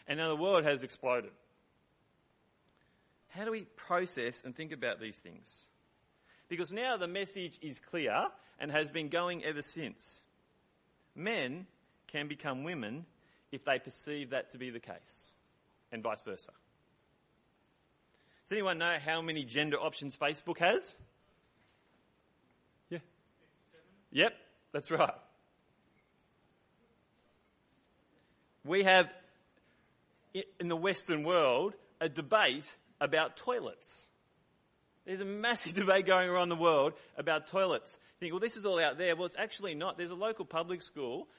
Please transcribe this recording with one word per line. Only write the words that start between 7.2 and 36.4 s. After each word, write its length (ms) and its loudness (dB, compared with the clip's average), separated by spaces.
is 160 -10
clear 340 -2
and 140 -8
has 180 2
been 180 -6
going 360 -2
ever 180 -4
since. 560 -12
Men 540 -6
can 180 -6
become 380 -6
women 420 -8
if 120 -12
they 140 2
perceive 520 -10
that 200 -6
to 80 -18
be 120 -10
the 100 -12
case, 500 -18
and 100 -10
vice 200 -6
versa. 280 -12
Does 80 -2
anyone 220 2
know 260 2
how 180 0
many 220 -4
gender 320 0
options 400 -4
Facebook 420 -4
has? 380 2
Yeah. 100 -8
Yep, 220 4
that's 180 -4
right. 240 4
We 180 2
have, 240 10
i-, 80 -6
in 80 -4
the 80 0
Western 480 0
world, 520 4
a 80 0
debate 600 2
about 360 2
toilets. 720 -6
There's 100 -6
a 40 -6
massive 500 -2
<laughs> 0 -
debate 320 6
going 220 6
around 220 2